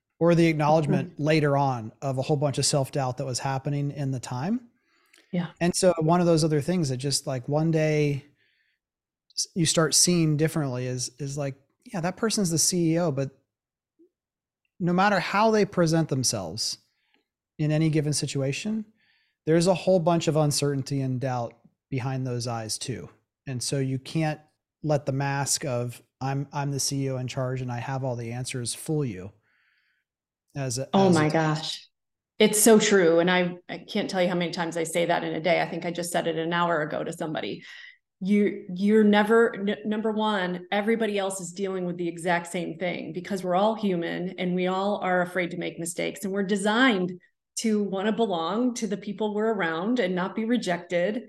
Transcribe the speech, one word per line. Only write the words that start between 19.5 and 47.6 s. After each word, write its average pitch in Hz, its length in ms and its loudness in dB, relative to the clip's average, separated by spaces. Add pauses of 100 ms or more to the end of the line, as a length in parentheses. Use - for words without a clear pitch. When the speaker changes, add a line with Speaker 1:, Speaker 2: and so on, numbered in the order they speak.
Speaker 1:
a 190 60 6
whole 185 260 2
bunch 165 280 2
of 151 100 2
uncertainty 143 640 0
and 131 180 -2
doubt 123 340 -4 (360)
behind 131 360 -4
those 120 220 -4
eyes 113 300 -6
too. - 320 -8 (380)
And 127 140 -6
so - 180 -2
you 131 200 -2
can't 156 400 -2 (440)
let 151 220 0
the 135 60 0
mask 139 540 -2
of, 123 360 -4 (200)
"I'm, 139 320 -4
I'm 143 180 -4
the 139 80 -4
C 139 260 -2
E 135 60 -4
O 131 60 -4
in 127 100 -6
charge 127 340 -4
and 123 100 -6
I 120 80 -6
have 131 240 -6
all 127 120 -4
the 117 160 -8
answers," 123 420 -6
fool 151 300 -2
you. 101 280 -6 (1200)
As 131 220 -4
a, 131 160 -6
Speaker 2:
Oh 190 160 6
Speaker 1:
as 175 60 6
a 156 40 4
Speaker 2:
my 151 100 4
gosh. 156 560 -2 (520)
It's 214 240 4
so 220 180 8
true. 170 400 6
And 175 100 4
I, 180 260 2 (120)
I 170 120 -10
can't 196 300 -4
tell 190 120 0
you 175 80 2
how 180 60 0
many 175 160 -2
times 165 260 -6
I 165 60 -2
say 165 220 -2
that 170 200 0
in 160 80 -4
a 165 80 -4
day. 165 200 2
I 160 60 -2
think 170 180 -8
I 170 60 -4
just 175 200 -6
said 165 160 -2
it 160 100 -2
an 160 160 -2
hour 170 280 0
ago 156 220 -4
to 165 80 -6
somebody. 160 520 -8 (580)
You, 202 520 2
you're 202 300 4
never, 214 520 4
n-, 202 300 -4
number 214 260 -2
one, 196 600 -2
everybody 208 460 0
else 196 220 -4
is 175 140 -10
dealing 190 320 -4
with 175 120 -6
the 175 100 -4
exact 170 400 -2
same 165 300 -6
thing, 160 360 -6
because 180 300 -6
we're 180 120 0
all 214 200 2
human 175 600 -4
and 180 180 -2
we 180 120 0
all 190 300 -2
are 180 240 0
afraid 175 300 -4
to 175 60 -8
make 165 220 -8
mistakes, 165 440 -6
and 190 100 -4
we're 202 100 -2
designed 202 680 2 (460)
to 214 240 2